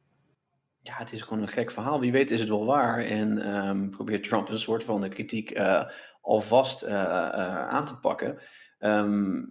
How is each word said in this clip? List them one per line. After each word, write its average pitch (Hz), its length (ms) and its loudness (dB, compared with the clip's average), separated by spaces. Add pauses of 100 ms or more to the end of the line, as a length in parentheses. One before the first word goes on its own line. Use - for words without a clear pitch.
(800)
Ja, - 160 -14
het 117 160 -12
is 110 80 -10
gewoon 110 200 -4
een 101 60 -2
gek 117 240 -4
verhaal. 135 280 -2
Wie 123 120 2
weet 135 200 4
is 113 80 4
het 110 100 0
wel 104 160 2
waar. 120 340 4
En, 107 420 0
ehm, 101 480 -2
probeert 101 340 -4
Trump 101 260 0
een 107 100 -4
soort 113 240 -2
van 104 180 -2
de 98 60 -2
kritiek, 107 440 -6
eh, 95 320 2 (380)
alvast, 117 600 4
eh, - 120 -4
eh, 90 720 0
aan 147 180 0
te 143 100 -10
pakken. - 420 -2 (420)
Ehm, 104 720 2